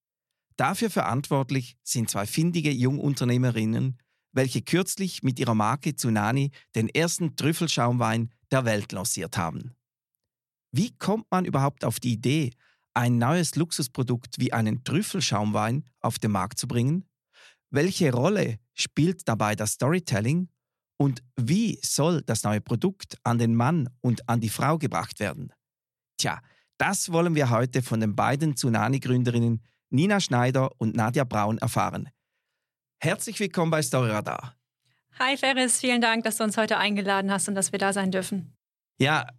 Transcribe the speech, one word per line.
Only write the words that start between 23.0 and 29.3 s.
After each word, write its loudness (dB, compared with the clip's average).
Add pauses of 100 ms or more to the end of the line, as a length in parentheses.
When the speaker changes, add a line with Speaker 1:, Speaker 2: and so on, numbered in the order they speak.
Speaker 1:
an 2
den 2
Mann 2 (120)
und -2
an 2
die 0
Frau 0
gebracht -4
werden? -6 (680)
Tja, -4 (340)
das 0
wollen 2
wir 2
heute 2
von -2
den 0
beiden 0
Tsunani-Gründerinnen 0 (260)